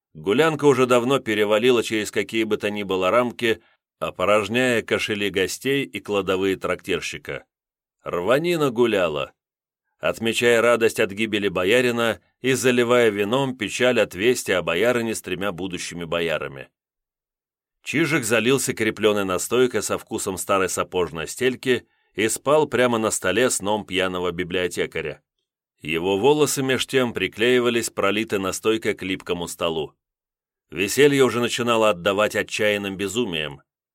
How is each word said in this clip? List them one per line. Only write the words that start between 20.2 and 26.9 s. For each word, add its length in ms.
старой 320
сапожной 580
стельки 600
и 160
спал 380
прямо 300
на 140
столе 380
сном 360
пьяного 460
библиотекаря. 880
Его 360
волосы 440
меж 240
тем 280